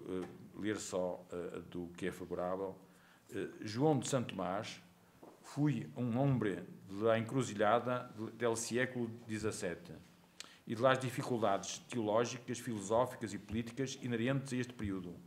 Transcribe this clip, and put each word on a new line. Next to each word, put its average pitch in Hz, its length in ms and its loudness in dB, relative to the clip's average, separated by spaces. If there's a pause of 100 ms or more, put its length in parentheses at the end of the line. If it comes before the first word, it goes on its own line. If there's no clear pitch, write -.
eh, 92 180 -2 (280)
ler 98 240 -2
só, 90 520 -2
eh, 87 380 -6
do 87 260 -6
que 90 120 -4
é 90 40 0
favorável. 92 640 -4 (540)
Eh, 98 200 -4 (120)
João 131 380 4
de - 100 -2
Santo 123 240 0
Tomás 92 480 -2 (640)
foi 139 520 2
um 120 220 2
homem 117 400 4 (420)
da 113 200 6
encruzilhada 117 1000 2
de, 107 140 -6
del 120 240 2
século 120 520 0 (200)
dezasete 101 640 -4 (720)
e 120 100 -2
das 131 240 6
dificuldades 113 800 0
teológicas, 117 800 0
filosóficas 113 760 0
e 101 40 -4
políticas 117 640 -4
inerentes 127 520 0
a 127 40 0
este 120 160 -2
período. 95 420 -4 (120)